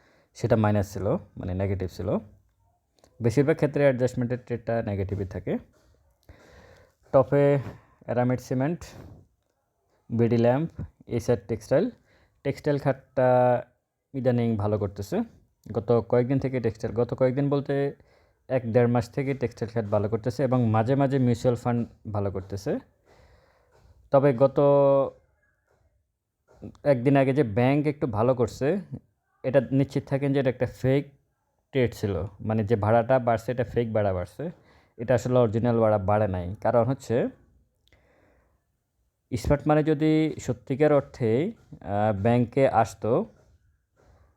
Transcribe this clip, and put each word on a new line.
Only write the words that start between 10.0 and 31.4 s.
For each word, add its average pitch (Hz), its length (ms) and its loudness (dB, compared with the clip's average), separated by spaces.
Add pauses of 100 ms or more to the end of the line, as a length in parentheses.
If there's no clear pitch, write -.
বিডি 117 280 2
ল্যাম্প, 123 460 0 (240)
এসআর 120 300 -2 (100)
টেক্সটাইল। 147 420 -2 (540)
টেক্সটাইল 143 360 -2
খাতটা 127 840 2 (500)
ইদানিং 120 440 0
ভালো 104 220 -2
করতেছে। 104 440 -6 (480)
গত 113 200 -4 (180)
কয়েকদিন 123 300 0
থেকে 131 200 -4
টেক্সটাইল, 113 340 -6
গত 117 200 -2
কয়েকদিন 131 360 0
বলতে 139 460 -4 (520)
এক 120 260 -4
দেড় 120 140 4
মাস 120 220 0
থেকে 139 240 -4
টেক্সটাইল 120 380 -6
খাত 113 140 -4
ভালো 104 240 -2
করতেছে 113 340 -4
এবং 123 260 2
মাঝে 113 260 2
মাঝে 139 240 0
মিউচুয়াল 123 360 2
ফান্ড 120 320 -4 (240)
ভালো 101 200 -4
করতেছে। 101 480 -6 (1300)
তবে 139 220 4
গত 131 260 2 (2250)
একদিন 139 340 4
আগে 135 160 2
যে 143 100 2
ব্যাংক 127 440 0
একটু 147 200 -4
ভালো 113 280 0
করছে, 127 420 -2 (680)
এটা 131 180 2 (100)
নিশ্চিত 135 360 -2
থাকেন 139 260 -2
যে 139 60 0
এটা 131 100 0
একটা 120 160 -4
ফেক 135 480 -2 (580)